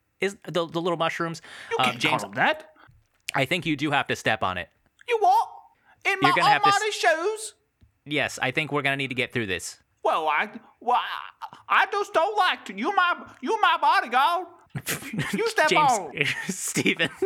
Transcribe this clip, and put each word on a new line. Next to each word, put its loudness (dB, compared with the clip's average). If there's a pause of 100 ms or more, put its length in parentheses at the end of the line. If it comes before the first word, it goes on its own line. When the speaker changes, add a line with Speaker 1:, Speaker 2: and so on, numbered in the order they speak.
(200)
Speaker 1:
is -2 (100)
the, -2
the -6
little -2
mushrooms? -4 (300)
Speaker 2:
You -2
Speaker 1:
Uh, 2
Speaker 2:
can't -2
Speaker 1:
James, 0
Speaker 2:
call -12
them -14
that. 0 (640)
Speaker 1:
I 2
think -2
you 0
do -2
have 2
to -2
step 0
on -2
it. -8 (400)
Speaker 2:
You 0
what? 4 (580)
In 0
my 4
Speaker 1:
You're 2
gonna 6
have 6
to 6
s- 6
Speaker 2:
almighty 0
shoes? -2 (520)
Speaker 1:
Yes, -2
I 2
think -4
we're 0
gonna 0
need -4
to -8
get -2
through -2
this. -4 (260)
Speaker 2:
Well, 0
I, 0 (300)
well, 0 (720)
I, 4
I 2
just -4
don't 2
like 0
to. -12
You -2
my, 4 (260)
you -2
my 6
bodyguard. 2 (260)
Speaker 1:
<laughs> -6
Speaker 2:
You 0
step 2
Speaker 1:
James, 4
Speaker 2:
on. 0 (220)
Speaker 1:
<laughs> -8
Steven, -2 (160)